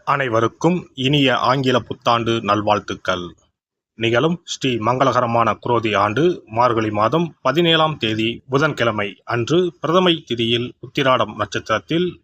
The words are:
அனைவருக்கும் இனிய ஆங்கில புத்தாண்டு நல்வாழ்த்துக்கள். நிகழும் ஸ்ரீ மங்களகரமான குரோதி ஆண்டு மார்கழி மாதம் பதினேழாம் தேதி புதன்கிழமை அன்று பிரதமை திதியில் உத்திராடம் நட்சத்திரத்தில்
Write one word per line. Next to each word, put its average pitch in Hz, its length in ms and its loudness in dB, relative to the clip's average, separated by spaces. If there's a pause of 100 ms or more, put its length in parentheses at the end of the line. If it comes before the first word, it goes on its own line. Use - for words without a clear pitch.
அனைவருக்கும் 139 880 0
இனிய 135 420 2
ஆங்கில 127 420 2
புத்தாண்டு 113 640 -2
நல்வாழ்த்துக்கள். 101 840 -2 (680)
நிகழும் 120 500 0
ஸ்ரீ - 320 -4
மங்களகரமான 117 800 2
குரோதி 110 380 0
ஆண்டு 107 500 0
மார்கழி 113 440 0
மாதம் 127 520 0
பதினேழாம் 160 540 2
தேதி 110 520 -2
புதன்கிழமை 120 600 0 (160)
அன்று 120 360 0 (200)
பிரதமை 175 340 2 (100)
திதியில் 117 440 -2 (120)
உத்திராடம் 120 560 0
நட்சத்திரத்தில் 113 720 -4 (160)